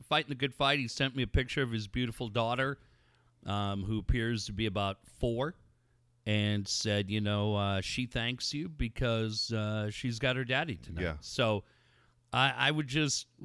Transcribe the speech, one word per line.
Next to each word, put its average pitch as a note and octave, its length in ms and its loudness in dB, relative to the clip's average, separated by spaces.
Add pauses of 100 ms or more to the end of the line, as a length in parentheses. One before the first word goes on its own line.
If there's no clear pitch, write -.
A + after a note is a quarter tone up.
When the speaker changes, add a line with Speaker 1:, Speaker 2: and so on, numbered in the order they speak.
Speaker 1:
fighting D#3 200 2
the C#3+ 80 -4
good B2+ 180 0
fight. C#3+ 240 4
He B2+ 100 -2
sent C3+ 280 0
me C3 80 2
a - 40 2
picture C3 340 2
of A#2+ 100 0
his G#2+ 160 -2
beautiful A#2+ 400 -4
daughter, A#2+ 500 0 (680)
um, G2+ 380 0
who G#2+ 140 0
appears A2+ 480 2
to A2 60 -8
be A2 140 0
about G2 320 0 (200)
four, B2+ 360 0 (720)
and G#2 420 2
said, G2+ 420 0
you G#2+ 100 0
know, G#2 360 2
uh, G2 240 2
she B2+ 260 -4
thanks A#2+ 460 -4
you D3+ 160 -4
because, A2+ 840 0
uh, G#2+ 380 0
she's A#2 280 -4
got B2+ 180 0
her C3 80 -2
daddy C3 320 0
tonight. F2 260 -6
Speaker 2:
Yeah. D#2+ 180 0
Speaker 1:
So A2 440 0 (680)
I, C3 240 4
I C3 140 2
would D3+ 180 0
just C#3+ 380 0 (180)